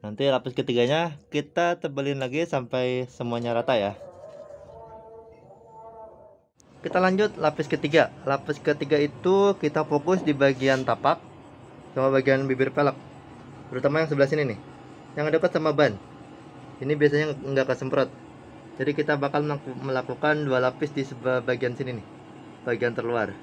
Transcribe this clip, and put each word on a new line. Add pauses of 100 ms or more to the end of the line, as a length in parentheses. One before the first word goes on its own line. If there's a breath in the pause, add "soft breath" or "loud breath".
Nanti
lapis
ketiganya
kita
tebelin
lagi
sampai
semuanya
rata
ya. (3000)
Kita
lanjut
lapis
ketiga. (160)
Lapis
ketiga
itu
kita
fokus
di
bagian
tapak (720)
sama
bagian
bibir
pelek, (720)
terutama
yang
sebelah
sini
nih, (640)
yang
dekat
sama
ban. (800)
Ini
biasanya
nggak
kesemprot, (720)
jadi
kita
bakal
melaku-,
melakukan
dua
lapis
di
seba-,
bagian
sini
nih, (580)
bagian
terluar.